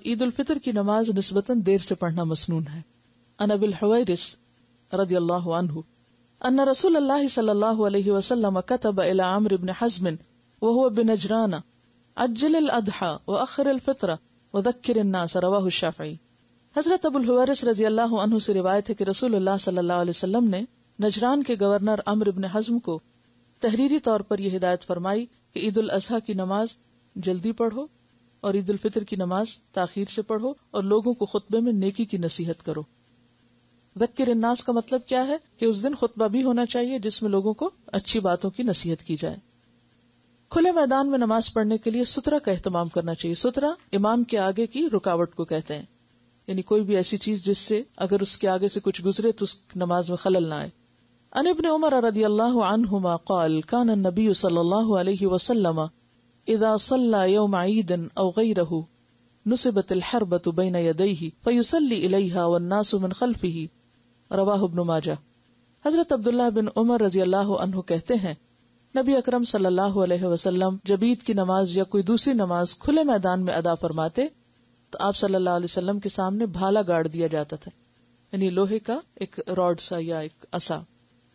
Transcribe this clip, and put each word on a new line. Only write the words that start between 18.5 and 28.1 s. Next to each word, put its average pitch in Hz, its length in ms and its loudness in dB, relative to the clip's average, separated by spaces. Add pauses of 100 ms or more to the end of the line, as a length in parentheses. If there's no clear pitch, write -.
روایت 190 360 0
ہے 220 40 -4
کہ 202 100 -4
رسول 214 300 0
اللہ 190 260 2
صلی 185 180 -2
اللہ 175 140 0
علیہ 175 180 0
وسلم 202 380 0
نے 190 140 -2 (400)
نجران 233 400 2
کے 247 180 -2
گورنر 202 460 2
عمرو 208 260 2
بن 190 120 -4
حزم 220 340 -2
کو 165 220 -6 (600)
تحریری 262 380 2
طور 220 220 0
پر 208 180 -2
یہ 196 180 -2
ہدایت 180 260 0
فرمائی 196 440 -4 (260)
کہ - 60 -8
عید 208 200 -2
الاضحیٰ 220 480 -2
کی 220 60 -4
نماز 196 360 -2 (480)
جلدی 185 360 -2
پڑھو 226 340 -4 (540)